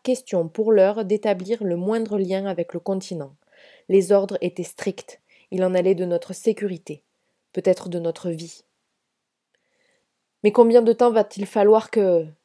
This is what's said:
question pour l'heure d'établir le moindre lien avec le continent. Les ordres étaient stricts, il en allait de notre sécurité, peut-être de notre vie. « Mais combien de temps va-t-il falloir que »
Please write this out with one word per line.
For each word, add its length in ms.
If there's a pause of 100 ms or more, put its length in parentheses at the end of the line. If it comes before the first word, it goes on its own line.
question 460
pour 240
l'heure 320
d'établir 580
le 140
moindre 420
lien 280
avec 280
le 60
continent. 560 (520)
Les 220
ordres 300
étaient 240
stricts, 560 (320)
il 100
en 120
allait 200
de 100
notre 280
sécurité, 720 (480)
peut-être 360
de 120
notre 300
vie. « 340 (1800)
Mais 80
combien 320
de 100
temps 200
va-t-il 340
falloir 460
que » 340 (180)